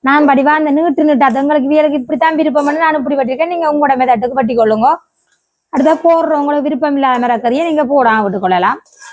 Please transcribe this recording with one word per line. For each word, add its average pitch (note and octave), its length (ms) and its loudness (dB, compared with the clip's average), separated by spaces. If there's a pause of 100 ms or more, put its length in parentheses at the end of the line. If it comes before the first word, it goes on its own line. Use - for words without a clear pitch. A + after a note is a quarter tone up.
நான் C#4+ 240 2
வடிவா C#4 260 2
அந்த D#4 160 0
நீட்டு D#4 340 0
நீட்டாது C4+ 360 2
எங்களுக்கு, C#4+ 300 0
வீரருக்கு D4+ 300 2
இப்படித்தான் D#4 380 -2
விருப்பம்னு D4 460 0
நான் D#4 140 0
இப்படி C4+ 200 -4
வெட்டிருக்கேன். C4+ 340 -2
நீங்க E4+ 180 -4
உங்களோட D4 260 0
மெத்தட்டுக்கு B3 440 0
வெட்டி A#3+ 160 -2
கொள்ளுங்க. A3 320 2 (840)
அடுத்த C4+ 200 2 (100)
போடுற E4 360 2
உங்களுக்கு C#4+ 300 -2
விருப்பம் C#4+ 280 -2
இல்லாத C4 240 0
மிரக்கறியை A#3+ 440 -2
நீங்க D4+ 200 0
போடாம A#3+ 400 2
விட்டுக்கொள்ளலாம். F#3 540 0 (340)